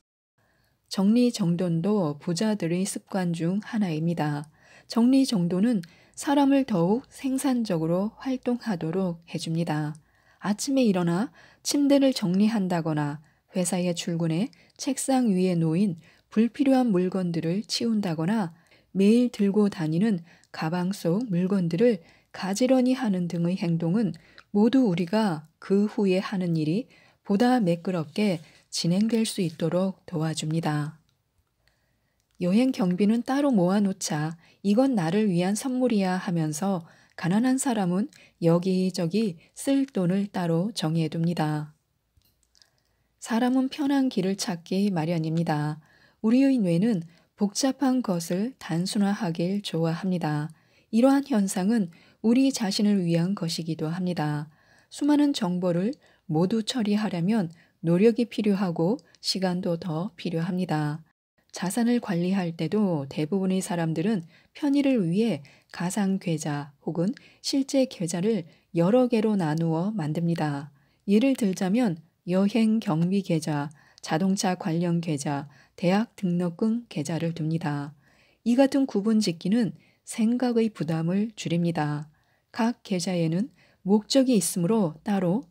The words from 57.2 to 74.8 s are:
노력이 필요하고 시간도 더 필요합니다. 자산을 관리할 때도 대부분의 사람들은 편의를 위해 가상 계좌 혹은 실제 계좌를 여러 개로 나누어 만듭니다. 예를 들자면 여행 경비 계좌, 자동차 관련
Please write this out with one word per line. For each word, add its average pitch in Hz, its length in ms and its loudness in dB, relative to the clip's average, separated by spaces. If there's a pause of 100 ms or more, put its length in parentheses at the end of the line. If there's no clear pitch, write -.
노력이 208 460 4
필요하고 190 680 0 (240)
시간도 180 560 -2
더 170 400 -6
필요합니다. 165 880 -4 (480)
자산을 233 480 0
관리할 175 560 -2
때도 165 540 0
대부분의 190 500 -2
사람들은 170 600 -2 (320)
편의를 277 560 2
위해 190 320 0 (280)
가상 190 480 -2
계좌 151 540 -4 (140)
혹은 170 220 -2 (340)
실제 269 420 0
계좌를 185 600 -2 (300)
여러 214 340 4
개로 220 280 2
나누어 165 540 0
만듭니다. 160 800 -2 (340)
예를 220 300 4
들자면 190 640 0 (280)
여행 208 540 2
경비 180 400 0
계좌, 151 500 -2 (300)
자동차 190 540 0
관련 170 480 -2